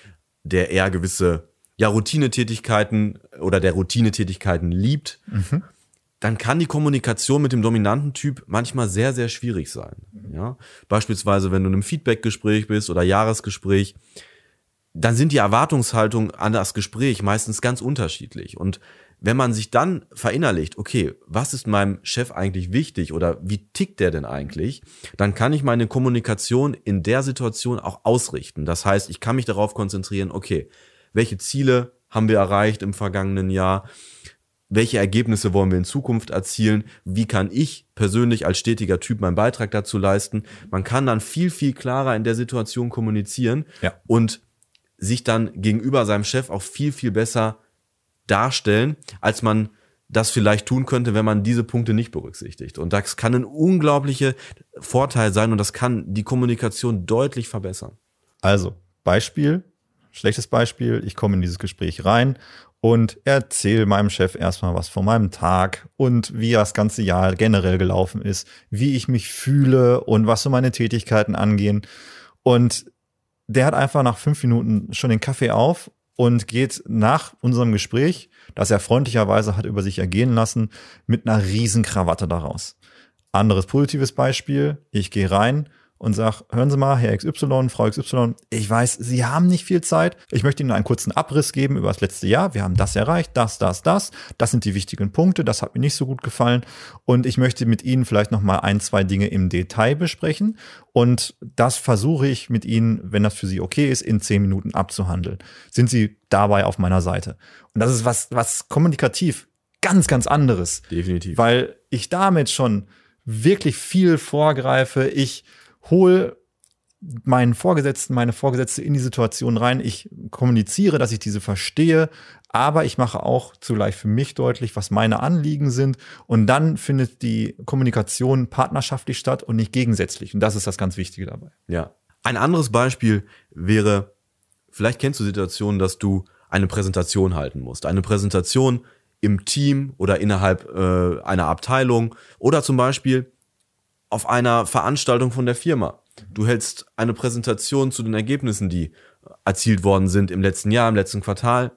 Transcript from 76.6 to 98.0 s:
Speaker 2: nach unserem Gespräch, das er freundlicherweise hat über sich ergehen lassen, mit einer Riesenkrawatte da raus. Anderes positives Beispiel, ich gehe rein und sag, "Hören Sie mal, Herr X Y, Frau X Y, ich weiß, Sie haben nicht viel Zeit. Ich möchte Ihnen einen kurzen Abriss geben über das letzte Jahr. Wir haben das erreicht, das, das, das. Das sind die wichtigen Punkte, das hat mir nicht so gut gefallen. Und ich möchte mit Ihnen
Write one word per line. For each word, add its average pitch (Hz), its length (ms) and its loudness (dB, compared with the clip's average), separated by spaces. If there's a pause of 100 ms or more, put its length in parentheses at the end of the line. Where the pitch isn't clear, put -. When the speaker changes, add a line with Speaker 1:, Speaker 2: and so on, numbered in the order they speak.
Speaker 2:
nach 113 540 0
unserem 120 320 2
Gespräch, 127 560 0 (260)
das 101 160 0
er 104 100 2
freundlicherweise 110 760 2
hat 107 80 -2
über 101 180 -4
sich 95 180 -4
ergehen 101 340 0
lassen, 113 360 0 (360)
mit 110 200 0
einer 110 180 2
Riesenkrawatte 98 840 0
da 85 100 -2
raus. - 380 -10 (560)
Anderes 98 340 2
positives 139 460 0
Beispiel, 139 680 -2 (120)
ich 101 200 -2
gehe 98 200 0
rein 123 380 2 (320)
und 110 140 0
sag, 110 360 -2
"Hören 127 200 2
Sie 139 60 2
mal, 135 200 2
Herr 117 160 2
X 101 120 -2
Y, 135 460 0
Frau 113 180 0
X 104 100 -4
Y, 120 380 -2 (140)
ich 107 200 -4
weiß, 120 240 2
Sie 123 300 -2
haben 156 240 2
nicht 180 160 2
viel 180 160 0
Zeit. 165 360 0 (140)
Ich 127 140 0
möchte 143 180 0
Ihnen 131 80 0
einen 101 140 2
kurzen - 260 -2
Abriss - 420 0
geben 139 240 0
über 98 120 0
das 101 120 -2
letzte - 280 -2
Jahr. 147 260 2
Wir 104 80 -2
haben 92 140 0
das 98 180 0
erreicht, 151 400 0
das, 113 240 0
das, 92 240 -2
das. 196 300 0 (260)
Das 117 140 2
sind 120 120 2
die 101 100 -2
wichtigen 101 360 -4
Punkte, 175 340 2
das 113 160 -2
hat - 140 -8
mir 123 60 -4
nicht 143 160 0
so 135 100 -2
gut 131 160 -6
gefallen. 120 420 0 (400)
Und 123 220 4
ich 123 100 -2
möchte 127 300 2
mit 113 160 2
Ihnen 127 220 0